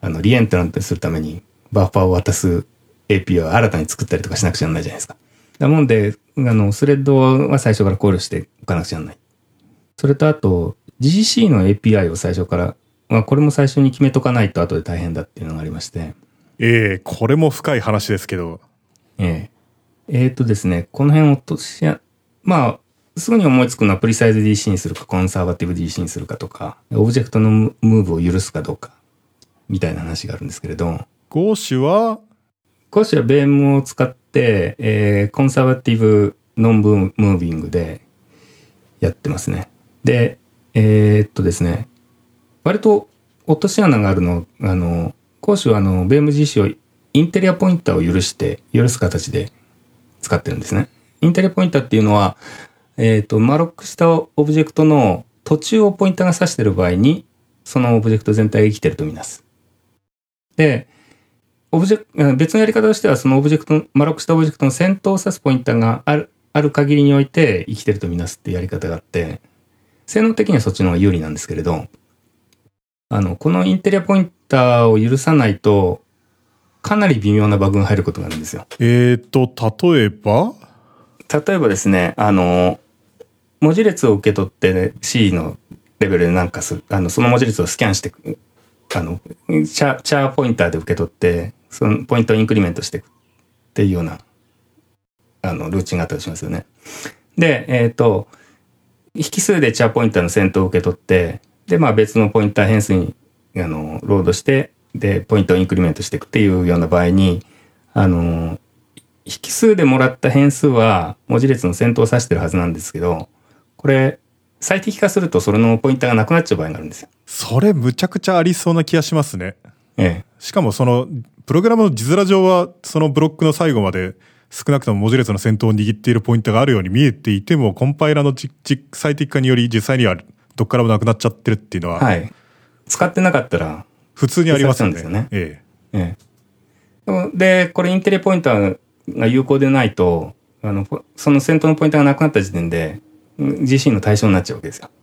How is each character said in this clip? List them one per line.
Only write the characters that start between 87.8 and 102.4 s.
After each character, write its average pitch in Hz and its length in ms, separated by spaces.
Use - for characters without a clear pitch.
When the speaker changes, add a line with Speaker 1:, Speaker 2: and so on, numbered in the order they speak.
Speaker 1:
ャ 101 40
ン 95 40
し - 80
て - 80
く、 - 280
あ 90 80
の、 85 160
チ - 40
ャ 139 140
ー、 - 60
チ - 120
ャ 139 120
ー 135 80
ポ 139 100
イ 120 60
ン 113 60
タ 87 100
ー 87 40
で 82 60
受 80 100
け 87 80
取 82 140
っ - 20
て、 87 440
そ - 180
の 131 160
ポ 120 140
イ - 20
ン 117 60
ト 113 80
を - 20
イ 110 60
ン 110 40
ク 110 60
リ 110 80
メ 92 80
ン 82 60
ト - 80
し - 80
て 85 80
い - 20
く - 60
っ - 20
て 104 120
い - 20
う 98 60
よ 87 80
う - 20
な、 80 160
あ 92 140
の、 80 160
ル 95 100
ー - 40
チ - 100
ン 87 40
が 85 60
あ - 20
っ - 20
た - 80
り - 40
し - 80
ま 85 80
す - 80
よ - 60
ね。 87 160
で、 147 300
え 123 180
ー 117 80
と、 101 340
引 - 260
数 190 180
で 123 140
チ - 100
ャ 120 40
ー 113 40
ポ 117 140
イ - 20
ン 110 40
タ 101 100
ー - 20
の 87 60
先 95 240
頭 95 120
を - 20
受 90 120
け 87 40
取 90 120
っ - 40
て、 87 420
で、 - 120
ま 156 100
あ、 113 60
別 107 240
の 107 100
ポ 107 140